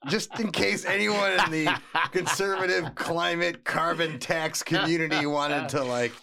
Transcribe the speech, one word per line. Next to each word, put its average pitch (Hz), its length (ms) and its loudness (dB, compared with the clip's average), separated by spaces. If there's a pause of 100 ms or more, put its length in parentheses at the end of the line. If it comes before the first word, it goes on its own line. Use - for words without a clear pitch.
Just 165 340 -2
in 220 120 0
case - 340 0
anyone 202 460 2
in 185 200 4
the 160 300 0 (300)
conservative 185 840 0
climate 170 680 -2
carbon 165 560 0
tax 160 420 -2
community 160 640 0
wanted 147 440 0
to, 139 140 0
like 120 280 0 (120)